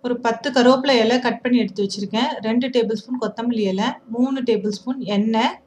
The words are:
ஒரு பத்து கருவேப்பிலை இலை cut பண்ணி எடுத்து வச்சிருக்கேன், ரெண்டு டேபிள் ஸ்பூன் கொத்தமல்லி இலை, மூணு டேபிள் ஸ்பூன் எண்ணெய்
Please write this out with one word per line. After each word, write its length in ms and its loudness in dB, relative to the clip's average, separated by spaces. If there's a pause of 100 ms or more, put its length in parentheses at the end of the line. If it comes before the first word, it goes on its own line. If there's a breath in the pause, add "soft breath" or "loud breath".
ஒரு 140 -2 (100)
பத்து 280 -2
கருவேப்பிலை 480 6
இலை 240 2
cut 160 -4
பண்ணி 220 4
எடுத்து 220 -2
வச்சிருக்கேன், 440 -4 (160)
ரெண்டு 300 0
டேபிள் 240 0
ஸ்பூன் 240 -8
கொத்தமல்லி 480 -2
இலை, 160 0 (260)
மூணு 340 0
டேபிள் 300 0
ஸ்பூன் 240 -6 (140)
எண்ணெய் 360 2 (140)